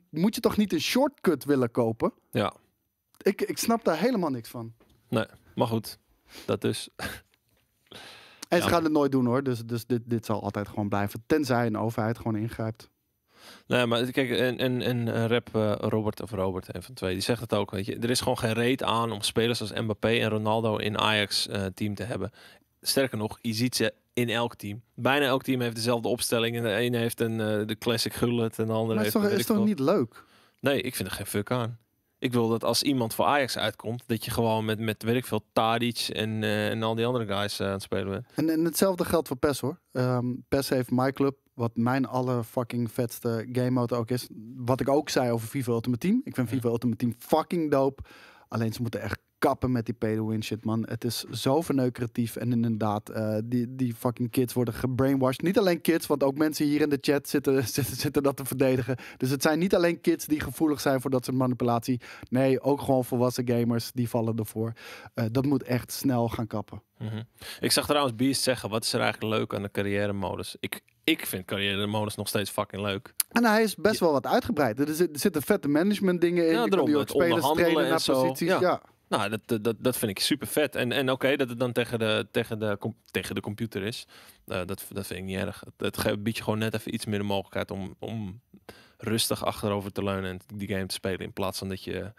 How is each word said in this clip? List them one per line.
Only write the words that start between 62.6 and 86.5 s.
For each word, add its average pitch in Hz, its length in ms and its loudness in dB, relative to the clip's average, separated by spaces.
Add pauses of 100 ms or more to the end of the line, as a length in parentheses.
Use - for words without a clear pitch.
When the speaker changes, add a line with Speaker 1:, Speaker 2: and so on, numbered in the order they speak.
Speaker 1:
ook 139 200 2
gewoon 131 240 2
volwassen 123 440 0
gamers, 117 420 2
die 123 180 -2
vallen 113 280 0
ervoor. 113 360 -4 (400)
Eh, 120 180 -2
dat 131 140 2
moet 139 180 2
echt 123 280 -2
snel 120 380 0
gaan 113 180 -6
kappen. 104 340 -8 (160)
Speaker 2:
Mhm. 110 240 -8 (380)
Ik 127 120 0
zag 135 140 2
trouwens 143 300 2
Beast 131 260 2
zeggen: 120 280 0
"Wat 110 140 -2
is - 100 -2
er 120 80 0
eigenlijk 110 340 0
leuk 113 180 -2
aan 104 80 -4
de 101 100 -6
carrière 101 420 0
modus?" 95 460 -6
Ik, - 220 -8 (220)
ik 156 220 0
vind 95 200 -6
carrière 101 420 0
modus 104 280 0
nog 101 120 -6
steeds 101 220 0
fucking 101 320 -4
leuk. 101 320 -4 (180)
Speaker 1:
En 240 140 4
hij 220 180 6
is 202 120 0
best 196 240 2
Speaker 2:
Ja. 185 60 4
Speaker 1:
wel 156 80 6
wat 131 120 2
uitgebreid. 147 540 2
Er 147 160 0
zit, 160 180 2
er 143 60 -8
zitten 175 220 2
vette 196 260 0
management 180 540 2
dingen 175 260 4
in. 160 40 6
Speaker 2:
Ja, 165 40 4
Speaker 1:
Je - 40 4
kan 214 100 2
Speaker 2:
daarom, 175 200 4
Speaker 1:
nu 147 60 4
ook 143 60 4
Speaker 2:
het 127 80 -2
Speaker 1:
spelers 170 220 4
Speaker 2:
onderhandelen 160 400 4
Speaker 1:
trainen 156 140 4
Speaker 2:
en 131 40 0
Speaker 1:
naar 160 120 2
Speaker 2:
zo. 131 200 2
Speaker 1:
posities. 131 260 0
Speaker 2:
Ja. 175 140 4
Speaker 1:
Ja. 175 200 2 (260)
Speaker 2:
Nou, 107 220 0
dat, 110 160 -2
dat, 110 180 0
dat, 113 160 0
dat 127 180 2
vind 110 140 -2
ik 95 80 -6
super - 280 0
vet. - 280 0
En, 120 160 0
en 131 200 2
oké, 135 240 2
dat 139 140 0
het 120 100 -6
dan 123 120 0
tegen 117 280 0
de, 110 320 2
tegen 113 280 -2
de 107 200 0
com-, 113 160 -6 (160)
tegen 92 240 -2
de - 60 -4
computer 104 420 -6
is. 117 240 -8 (380)
Eh, 98 200 -6
dat, 95 240 -8
dat 98 180 -8
vind 90 120 -8
ik 95 60 -10
niet 95 120 -4
erg. 95 280 -4
Het, - 120 -20
het 104 200 -2
ge-, 107 200 0
biedt 107 200 -2
je - 60 -8
gewoon 107 160 0